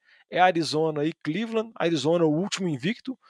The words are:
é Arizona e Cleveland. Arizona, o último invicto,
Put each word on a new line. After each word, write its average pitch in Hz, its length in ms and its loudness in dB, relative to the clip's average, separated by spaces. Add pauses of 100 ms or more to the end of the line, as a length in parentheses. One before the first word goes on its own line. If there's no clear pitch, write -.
(300)
é 165 100 0
Arizona 156 680 2
e 165 80 -4 (100)
Cleveland. 220 500 -4
Arizona, 165 520 2
o 151 80 4
último 190 340 -2
invicto, 165 500 -4 (120)